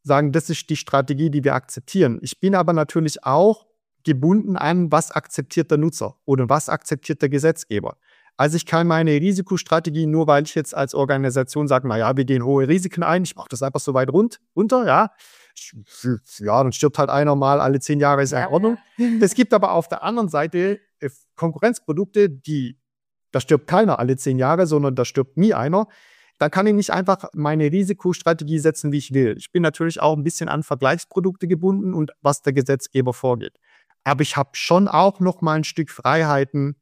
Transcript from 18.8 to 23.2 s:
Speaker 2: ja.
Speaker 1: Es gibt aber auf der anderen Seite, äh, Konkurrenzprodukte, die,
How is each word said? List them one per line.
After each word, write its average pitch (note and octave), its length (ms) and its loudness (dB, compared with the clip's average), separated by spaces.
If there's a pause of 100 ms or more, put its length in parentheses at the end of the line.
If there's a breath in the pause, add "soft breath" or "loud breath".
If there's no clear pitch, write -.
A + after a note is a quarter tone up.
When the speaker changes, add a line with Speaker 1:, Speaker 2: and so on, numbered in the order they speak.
Speaker 2:
ja. A#3+ 80 0 (160)
Speaker 1:
Es G3 140 2
gibt B3 180 2
aber F#3+ 200 2
auf E3+ 160 0
der - 120 -8
anderen G#3+ 280 -2
Seite, F3 500 -2 (200)
äh, C#3+ 100 -8 (260)
Konkurrenzprodukte, F#3 960 0
die, C3+ 480 -6 (520)